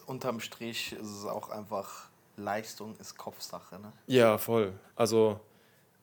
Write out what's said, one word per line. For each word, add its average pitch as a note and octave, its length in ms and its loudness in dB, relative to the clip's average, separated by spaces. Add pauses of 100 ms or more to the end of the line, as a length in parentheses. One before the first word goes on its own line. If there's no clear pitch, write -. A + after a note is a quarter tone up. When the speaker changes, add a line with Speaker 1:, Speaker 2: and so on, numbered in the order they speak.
Speaker 1:
unterm B2 340 -4
Strich, - 520 -8
es G#2+ 160 -8
ist G2+ 180 -10
auch G#2+ 220 -6
einfach, G#2 600 -8 (280)
Leistung G#2 600 -6
ist - 180 -16
Kopfsache, - 640 -12
ne? G#2+ 120 -14 (140)
Speaker 2:
Ja, A#2 320 8
voll. A2 340 2 (220)
Also A2 460 4 (640)